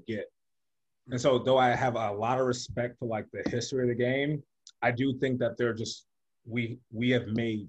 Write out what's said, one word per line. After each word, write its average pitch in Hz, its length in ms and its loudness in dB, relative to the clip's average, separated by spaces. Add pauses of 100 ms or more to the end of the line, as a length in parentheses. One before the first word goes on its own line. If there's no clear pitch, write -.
get. 107 240 -6 (800)
And 123 100 -2
so 131 160 6
though 127 200 4
I 127 120 6
have 120 260 0
a 110 160 -2
lot 113 280 0
of 131 80 2
respect 123 520 -4
for, 127 80 -6
like, 107 260 -4
the 95 160 -4
history 127 340 -2
of 123 60 2
the 120 140 0
game, 143 380 0 (400)
I 123 100 2
do 131 280 0
think 131 200 0
that 117 180 -2
they're 117 160 2
just, 110 320 -8 (420)
we, 113 300 -4 (140)
we 117 180 0
have 123 180 2
made 110 420 -2